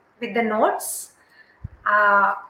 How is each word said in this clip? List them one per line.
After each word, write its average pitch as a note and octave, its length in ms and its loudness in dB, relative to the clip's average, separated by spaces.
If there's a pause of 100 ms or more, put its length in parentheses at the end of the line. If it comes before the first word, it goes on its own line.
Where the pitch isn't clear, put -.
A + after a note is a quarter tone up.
(200)
with A3 120 -8
the A#3 100 0
notes. A#3 720 -2 (720)
Uh, G3+ 480 4 (180)